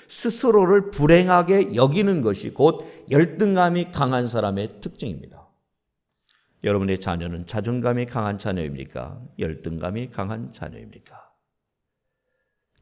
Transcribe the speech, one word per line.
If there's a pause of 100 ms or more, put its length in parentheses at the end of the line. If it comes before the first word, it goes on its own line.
스스로를
불행하게
여기는
것이
곧 (260)
열등감이
강한
사람의
특징입니다. (1120)
여러분의
자녀는
자존감이
강한
자녀입니까? (180)
열등감이
강한
자녀입니까? (1500)